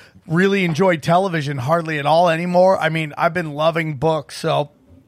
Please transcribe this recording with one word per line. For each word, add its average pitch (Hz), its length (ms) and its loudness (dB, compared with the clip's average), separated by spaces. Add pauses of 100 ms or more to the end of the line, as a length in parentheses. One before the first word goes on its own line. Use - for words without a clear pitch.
(260)
really 190 400 2
enjoy 170 320 2
television 160 600 0
hardly 156 420 -2
at 139 60 -4
all 165 240 4
anymore, 180 500 2
I 156 100 0
mean, 156 280 -4
I've 165 160 0
been 160 200 -6
loving 156 440 -2
books, 156 400 -4
so. 147 340 -4 (360)